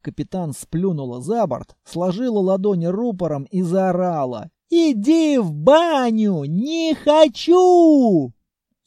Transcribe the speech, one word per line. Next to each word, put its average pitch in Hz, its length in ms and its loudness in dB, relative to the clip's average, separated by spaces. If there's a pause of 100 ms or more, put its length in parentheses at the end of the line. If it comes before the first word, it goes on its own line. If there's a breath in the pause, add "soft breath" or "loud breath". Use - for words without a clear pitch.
Капитан 156 520 -8
сплюнула 147 680 -6
за 208 240 -2
борт, 123 380 -8
сложила 196 560 -4
ладони 190 480 0
рупором 185 560 -4
и 185 180 -6
заорала. 175 880 -2 (200)
«Иди 302 680 2
в 180 160 -2
баню! 220 920 0
Не 302 500 -4
хочу!» 311 1400 4 (540)